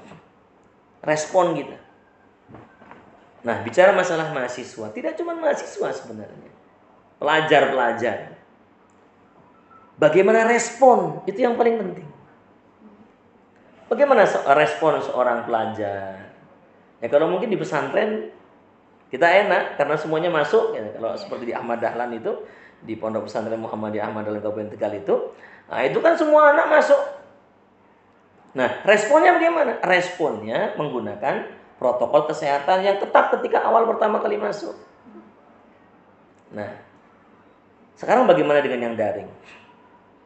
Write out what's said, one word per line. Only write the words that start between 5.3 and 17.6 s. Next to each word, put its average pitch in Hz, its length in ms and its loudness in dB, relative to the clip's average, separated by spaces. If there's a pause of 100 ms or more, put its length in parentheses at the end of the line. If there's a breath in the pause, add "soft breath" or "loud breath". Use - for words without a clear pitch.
mahasiswa 277 560 -4
sebenarnya. 107 600 -14 (680)
Pelajar-pelajar. 131 1120 0 (1700)
Bagaimana 196 480 4
respon? 226 800 2
Itu 196 100 -8
yang 240 200 0
paling 233 180 2
penting. 175 320 -10 (1800)
Bagaimana 240 400 4
se-, - 160 0 (160)
respon 151 400 2
seorang 123 480 -2
pelajar? 101 880 -6 (640)
Ya, 120 80 -8
kalau 147 220 2
mungkin 190 240 -2
di - 20 0
pesantren 160 800 -4 (800)